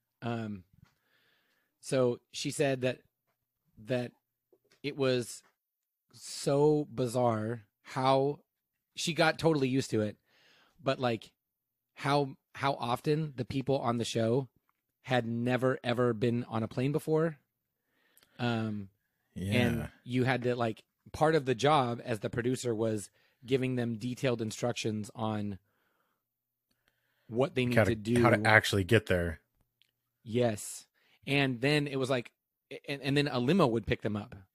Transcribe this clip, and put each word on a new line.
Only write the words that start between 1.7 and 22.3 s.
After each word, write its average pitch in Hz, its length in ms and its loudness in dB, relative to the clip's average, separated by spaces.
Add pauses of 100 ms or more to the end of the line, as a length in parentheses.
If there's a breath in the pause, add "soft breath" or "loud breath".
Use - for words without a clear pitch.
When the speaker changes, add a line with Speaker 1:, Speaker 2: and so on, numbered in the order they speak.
Speaker 1:
so 127 400 0 (120)
she - 200 -6
said 135 300 -2
that, 127 180 -2 (840)
that 123 260 -4 (720)
it 143 140 -6
was 127 460 -2 (680)
so 147 800 2
bizarre 117 680 0 (200)
how 135 560 0 (560)
she - 180 -4
got 160 280 2
totally 143 280 2
used 131 220 -2
to 110 120 2
it, 104 140 -4 (680)
but, 135 180 -2
like, 120 320 -2 (640)
how, 143 420 0 (180)
how 139 200 -2
often 151 640 -2
the 123 80 -6
people 135 340 0
on 120 200 0
the 113 60 -2
show 117 440 0 (540)
had 123 240 0
never, 123 560 0
ever 120 300 0
been 120 320 0
on 113 180 -4
a 110 60 -4
plane 131 240 -2
before. 156 460 -2 (1000)
Um, 110 500 -4 (460)
Speaker 2:
Yeah. 95 180 -4
Speaker 1:
and 117 360 0 (160)
you 127 200 0
had 123 180 0
to, 123 120 0
like, 117 300 -4 (280)
part 156 220 2
of 147 100 2
the 127 120 0
job 123 480 2
as 117 160 -4
the 117 100 -4